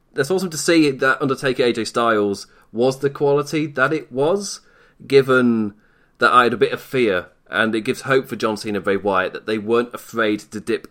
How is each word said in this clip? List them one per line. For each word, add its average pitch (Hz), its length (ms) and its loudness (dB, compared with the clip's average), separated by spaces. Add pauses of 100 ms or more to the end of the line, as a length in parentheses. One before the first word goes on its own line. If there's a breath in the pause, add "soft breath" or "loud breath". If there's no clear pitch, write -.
(140)
That's 135 160 -2
awesome 185 220 -2
to 156 60 -10
see 156 340 4
that 135 300 0
Undertaker 131 420 0
A 120 100 2
J 110 120 -4
Styles 107 600 0 (240 soft breath)
was 127 280 0
the 143 100 0
quality 143 580 0
that 139 260 -2
it - 180 -8
was, 170 500 -2 (440 soft breath)
given 123 680 4 (460 soft breath)
that 117 120 4
I 123 120 6
had 120 100 2
a 113 40 -6
bit 123 140 2
of 120 100 -8
fear, 101 460 0 (220)
and 107 240 0
it 113 80 -2
gives 123 200 -4
hope 131 260 0
for 117 80 -10
John 110 220 -2
Cena 104 200 -6
and 87 80 -6
Bray 98 120 0
Wyatt 92 360 -2
that - 140 -12
they 110 100 -2
weren't 117 360 -2
afraid 107 460 -2
to - 200 -12
dip - 320 -6